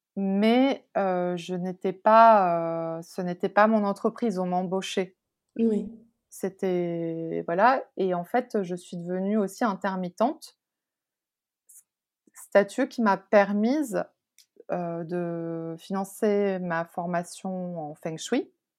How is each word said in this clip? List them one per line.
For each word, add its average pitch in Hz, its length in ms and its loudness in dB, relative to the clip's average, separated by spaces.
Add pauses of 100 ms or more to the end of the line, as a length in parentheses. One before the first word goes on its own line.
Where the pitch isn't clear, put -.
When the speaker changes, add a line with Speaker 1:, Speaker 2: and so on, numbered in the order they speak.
(160)
Speaker 1:
mais, 214 720 2 (100)
euh, 180 380 0
je 175 200 -8
n'étais 185 380 -4
pas, 170 1040 6
euh, 165 40 -10
ce - 200 -10
n'était 180 280 -2
pas 185 180 6
mon 220 180 2
entreprise, 208 520 -2
on 185 80 -2
m'embauchait. 185 720 -4 (400)
Speaker 2:
Oui. 214 320 0 (400)
Speaker 1:
C'était, 170 1160 -4
voilà, 214 360 2 (140)
et 185 160 0
en 175 100 -4
fait, 240 380 -2
je 180 140 -6
suis 180 220 -12
devenue 185 400 -4
aussi 196 260 -2
intermittente. 190 960 -4 (1800)
Statut 208 540 0
qui 262 140 -8
m'a 196 160 2
permise, 208 840 2 (680)
euh, 170 320 -6
de 165 760 -6
financer 196 800 -2
ma 170 260 -4
formation 175 960 -8
en 151 160 -10
feng 160 220 -10
shui - 340 -4 (260)